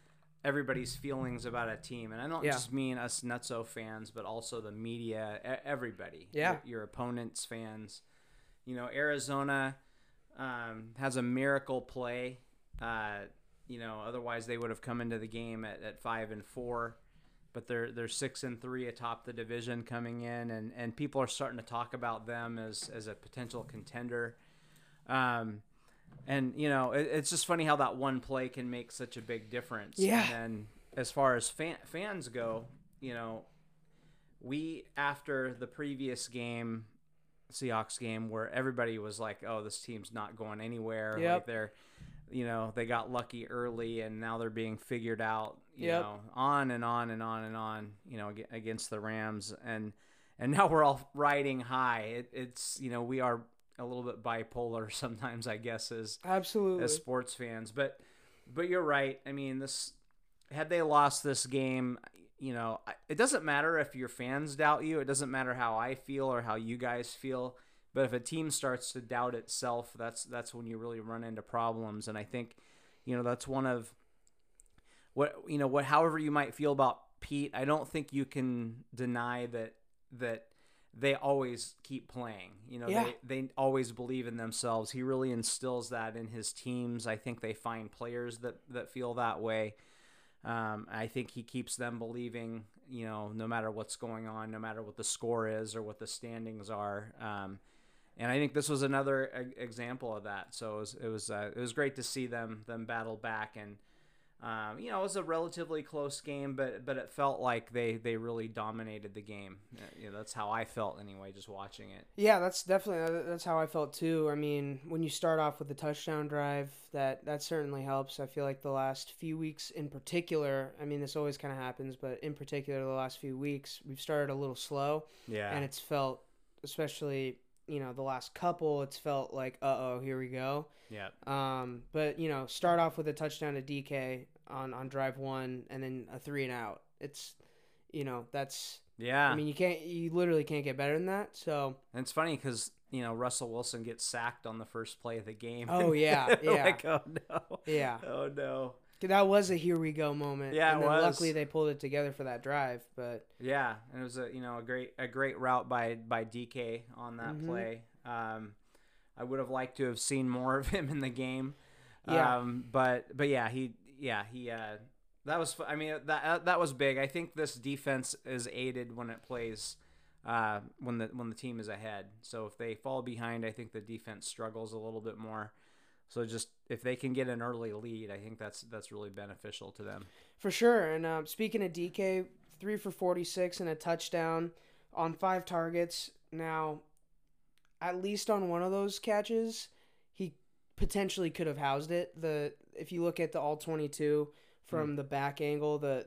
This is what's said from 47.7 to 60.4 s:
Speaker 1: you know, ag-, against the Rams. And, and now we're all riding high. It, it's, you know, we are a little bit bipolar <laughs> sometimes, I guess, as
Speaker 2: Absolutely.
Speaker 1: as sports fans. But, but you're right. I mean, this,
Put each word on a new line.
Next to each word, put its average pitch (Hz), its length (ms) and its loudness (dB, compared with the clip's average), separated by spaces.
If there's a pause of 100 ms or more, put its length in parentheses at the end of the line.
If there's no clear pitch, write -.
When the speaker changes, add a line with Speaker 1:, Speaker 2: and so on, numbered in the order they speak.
Speaker 1:
you 117 100 -10
know, 104 120 -4
ag-, 104 220 -8
against 113 380 -4
the 107 100 -4
Rams. 110 540 -2 (100)
And, 110 300 -4 (460)
and 123 120 2
now 180 160 10
we're 156 160 8
all 135 300 6
riding 143 460 4
high. 123 420 2
It, 120 320 -6
it's, - 480 -6
you 131 80 -2
know, 120 140 0
we 131 160 0
are 120 240 4 (340)
a 123 80 -8
little 123 180 -4
bit 113 200 -6
bipolar 117 720 -2
<laughs> - 0 -
sometimes, 117 540 -4
I 107 100 -2
guess, 113 340 -4
as 113 320 -6
Speaker 2:
Absolutely. 185 600 2
Speaker 1:
as 151 120 4
sports 127 400 0
fans. 113 360 -8
But, 135 280 0 (520)
but 165 180 0
you're 180 120 4
right. 139 440 4
I 139 80 -8
mean, 135 260 -2
this, - 340 -4 (560)